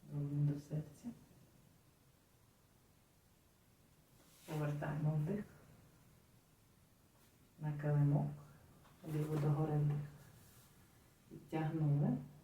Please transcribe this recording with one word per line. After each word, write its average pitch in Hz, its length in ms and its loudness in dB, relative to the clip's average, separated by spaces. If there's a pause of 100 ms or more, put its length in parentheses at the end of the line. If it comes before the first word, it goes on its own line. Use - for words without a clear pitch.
Долоня 147 500 0
до 143 80 -4
серця. - 480 -8 (3500)
Повертаємо 151 720 -2
вдих. 190 280 0 (2250)
На 151 140 -4
килимок. 147 600 4 (760)
Ліву 151 280 -2
догори 147 420 2
вдих. 147 300 0 (1200)
Підтягнули. 156 920 2 (260)